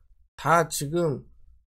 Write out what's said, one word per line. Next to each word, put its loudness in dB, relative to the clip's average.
다 2
지금 -4